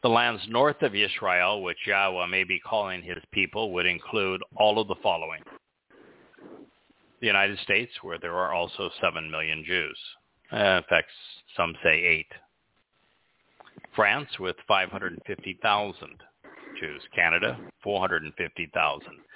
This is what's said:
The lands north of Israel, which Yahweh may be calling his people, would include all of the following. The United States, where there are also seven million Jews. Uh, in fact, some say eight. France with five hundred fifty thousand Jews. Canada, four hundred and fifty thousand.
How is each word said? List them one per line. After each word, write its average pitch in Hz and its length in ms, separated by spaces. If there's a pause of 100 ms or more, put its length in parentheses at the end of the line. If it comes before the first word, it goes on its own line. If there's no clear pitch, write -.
The 123 60
lands 117 380
north 131 360
of 113 120
Israel, 95 680
which 90 240
Yahweh 95 400
may 95 160
be 92 160
calling 95 420
his 87 160 (140)
people, 101 400
would 90 160
include 95 560 (120)
all 107 240
of 104 80
the 98 140
following. 80 400 (1800)
The 117 80
United 101 320
States, 117 320 (100)
where 85 160
there 85 160
are 90 180
also 87 380 (100)
seven 82 300
million 78 340
Jews. 80 340 (540)
Uh, 98 260
in 85 120
fact, 85 180 (480)
some 85 280
say 82 200
eight. 82 280 (1600)
France 110 320 (120)
with 92 160 (120)
five 95 220
hundred 92 380
fifty 95 340
thousand 104 540 (640)
Jews. 73 240 (100)
Canada, 87 460 (240)
four 101 160
hundred 92 240
and 76 120
fifty 85 380
thousand. 73 460 (160)